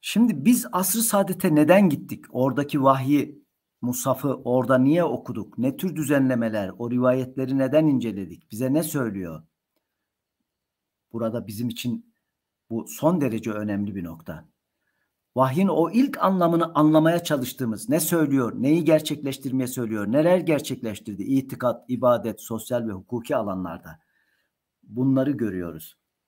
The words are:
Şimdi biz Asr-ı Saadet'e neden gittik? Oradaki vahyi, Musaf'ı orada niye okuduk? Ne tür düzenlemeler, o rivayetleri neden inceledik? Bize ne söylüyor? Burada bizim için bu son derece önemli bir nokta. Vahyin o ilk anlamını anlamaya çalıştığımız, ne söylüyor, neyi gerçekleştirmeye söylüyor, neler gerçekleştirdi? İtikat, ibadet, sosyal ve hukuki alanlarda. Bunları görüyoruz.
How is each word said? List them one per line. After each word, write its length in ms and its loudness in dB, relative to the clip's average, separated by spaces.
Şimdi 440 2
biz 260 4
Asr-ı 300 -2
Saadet'e 540 0
neden 340 8
gittik? 400 -6
Oradaki 540 0
vahyi, 600 2
Musaf'ı 540 -2
orada 420 2
niye 260 4
okuduk? 540 -6
Ne 200 -2
tür 180 -4
düzenlemeler, 840 0
o 140 -6
rivayetleri 680 0
neden 280 2
inceledik? 640 -2
Bize 220 -2
ne 100 2
söylüyor? 600 -4
Burada 360 -6
bizim 220 -6
için 440 -8
bu 180 -6
son 340 0
derece 300 -4
önemli 440 -4
bir 80 -6
nokta. 420 -14
Vahyin 320 2
o 240 2
ilk 320 2
anlamını 520 2
anlamaya 480 4
çalıştığımız, 680 -4
ne 100 2
söylüyor, 560 0
neyi 300 2
gerçekleştirmeye 840 0
söylüyor, 440 -4
neler 260 4
gerçekleştirdi? 840 -4
İtikat, 640 -2
ibadet, 540 0
sosyal 460 -6
ve 40 -6
hukuki 440 -8
alanlarda. 640 -6
Bunları 480 0
görüyoruz. 680 -6